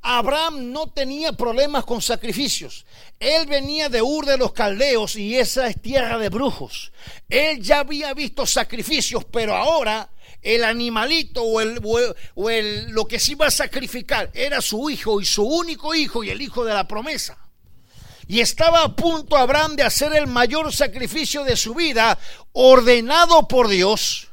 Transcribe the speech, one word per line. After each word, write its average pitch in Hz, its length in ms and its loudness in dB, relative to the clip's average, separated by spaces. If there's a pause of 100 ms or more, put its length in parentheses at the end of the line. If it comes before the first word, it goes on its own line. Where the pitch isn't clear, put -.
Abraham 269 680 -2
no 311 160 -6
tenía 285 440 -4
problemas 254 520 0
con 233 180 -4
sacrificios. 220 840 -6 (360)
Él 302 260 0
venía 294 420 -2
de 233 140 0
Ur 294 240 -2
de 277 120 2
los 247 140 0
Caldeos 220 600 0
y 214 220 -4
esa 247 320 0
es 202 120 -6
tierra 233 380 -2
de 208 120 -2
brujos. 208 640 -4 (360)
Él 294 340 0
ya 285 180 4
había 285 340 -6
visto 277 300 -6
sacrificios, 233 840 -2
pero 220 240 -2
ahora 220 560 0 (340)
el 226 180 2
animalito 233 800 -2
o 220 180 0
el, 226 220 -4
o 220 160 0
el, 233 160 0 (200)
o 214 160 -4
el, 214 400 -4
lo 220 180 -2
que 233 100 -4
se - 140 0
iba 302 140 2
a 269 40 2
sacrificar 254 840 -4
era 269 260 -2
su 254 300 -4
hijo 214 300 -2
y 196 40 -6
su - 180 0
único 320 520 -2
hijo 262 280 -2
y 196 80 -6
el 214 120 -8
hijo 240 220 -4
de 220 100 -2
la 196 120 0
promesa. 240 520 -8 (880)
Y 226 120 2
estaba 330 420 4
a 214 120 0
punto 320 420 0
Abraham 294 380 4
de 285 80 2
hacer 285 320 0
el 302 120 4
mayor 254 460 2
sacrificio 262 720 -2
de 247 120 0
su 226 180 -4
vida, 226 440 2 (340)
ordenado 262 960 8
por 247 200 4
Dios. 202 640 0